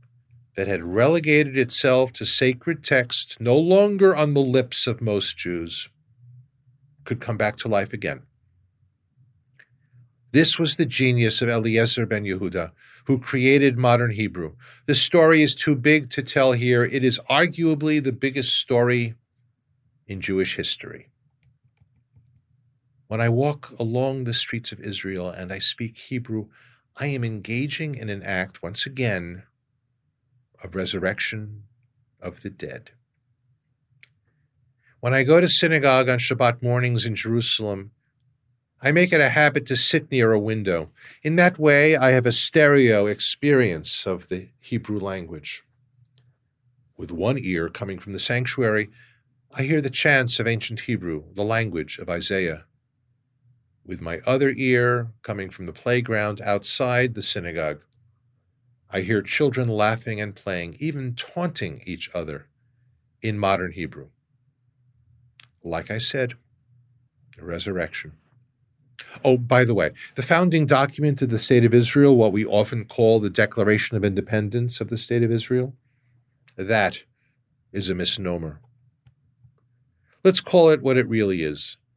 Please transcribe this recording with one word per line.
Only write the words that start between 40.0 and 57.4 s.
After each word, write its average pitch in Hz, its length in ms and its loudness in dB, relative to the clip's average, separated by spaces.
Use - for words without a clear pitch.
near 117 200 4
a 107 80 4
window. 101 520 -4
In 156 140 -2
that 180 200 4
way, 151 400 6
I 131 140 4
have 127 140 4
a 120 60 4
stereo 131 760 4
experience 107 960 0
of 92 220 -6
the 92 220 -8
Hebrew 107 400 -6
language. 90 640 -10
With 87 160 -14
one 104 280 -2
ear 85 300 -4
coming 98 280 -10
from 98 160 -14
the 90 60 -8
sanctuary, 120 680 -2
I 131 120 -6
hear 151 180 0
the 135 80 -6
chants 131 500 2
of 113 60 -4
ancient 113 360 -4
Hebrew, 87 520 -6
the 101 100 -4
language 104 540 -4
of - 100 -14
Isaiah. 87 580 -4
With 87 160 -12
my 82 260 -8
other 135 280 2
ear 123 580 0
coming 101 260 -8
from - 160 -16
the 82 80 -12
playground 113 680 -2
outside 123 720 -2
the 98 80 -6
synagogue, 82 580 -4